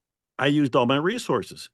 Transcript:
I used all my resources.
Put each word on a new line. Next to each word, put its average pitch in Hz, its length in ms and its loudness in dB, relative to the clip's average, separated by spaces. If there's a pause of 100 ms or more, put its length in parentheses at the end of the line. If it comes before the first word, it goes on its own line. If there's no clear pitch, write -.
(380)
I 131 80 0
used 147 280 0
all 131 120 4
my 131 100 2
resources. 156 760 -4